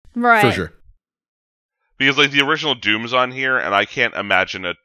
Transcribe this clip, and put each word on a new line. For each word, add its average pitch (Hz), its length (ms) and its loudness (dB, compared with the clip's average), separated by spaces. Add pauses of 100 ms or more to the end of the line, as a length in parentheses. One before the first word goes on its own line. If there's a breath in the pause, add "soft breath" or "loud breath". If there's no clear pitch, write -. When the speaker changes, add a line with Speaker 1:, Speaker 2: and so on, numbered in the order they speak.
(140)
Speaker 1:
Right. 233 280 2
Speaker 2:
For - 100 4
sure. 80 200 -6 (1300)
Speaker 3:
Because, 135 180 2
like, 143 140 4
the 139 120 2
original 143 340 -2
Doom's 107 360 -4
on 127 200 0
here, 131 260 -2
and 90 160 -2
I 101 120 4
can't 123 280 -4
imagine 95 500 -2
a 87 100 -6 (100)